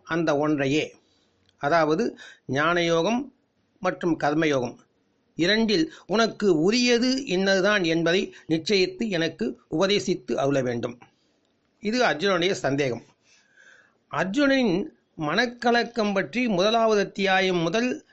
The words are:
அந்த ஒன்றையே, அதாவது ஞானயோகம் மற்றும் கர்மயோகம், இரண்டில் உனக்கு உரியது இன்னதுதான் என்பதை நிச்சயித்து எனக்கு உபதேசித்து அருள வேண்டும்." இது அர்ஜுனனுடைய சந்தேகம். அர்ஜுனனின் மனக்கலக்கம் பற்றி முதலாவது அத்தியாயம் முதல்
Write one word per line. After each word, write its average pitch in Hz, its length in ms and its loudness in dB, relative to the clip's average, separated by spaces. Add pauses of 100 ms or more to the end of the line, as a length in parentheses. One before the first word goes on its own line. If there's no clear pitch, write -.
அந்த 160 320 0
ஒன்றையே, 143 580 0 (640)
அதாவது 160 600 0 (300)
ஞானயோகம் 170 840 0 (480)
மற்றும் 180 380 -2
கர்மயோகம், 147 580 0 (580)
இரண்டில் 202 580 2 (140)
உனக்கு 202 540 2
உரியது 247 640 2
இன்னதுதான் 196 580 2
என்பதை 165 500 0 (140)
நிச்சயித்து 185 600 0
எனக்கு 165 500 -4 (100)
உபதேசித்து 190 600 0
அருள 139 300 0
வேண்டும்." 120 360 -6 (840)
இது 233 240 0
அர்ஜுனனுடைய 175 480 0
சந்தேகம். 139 500 -2 (1080)
அர்ஜுனனின் 202 760 0 (340)
மனக்கலக்கம் 226 960 -2
பற்றி 196 340 -2
முதலாவது 214 520 2
அத்தியாயம் 190 560 0
முதல் 226 560 -2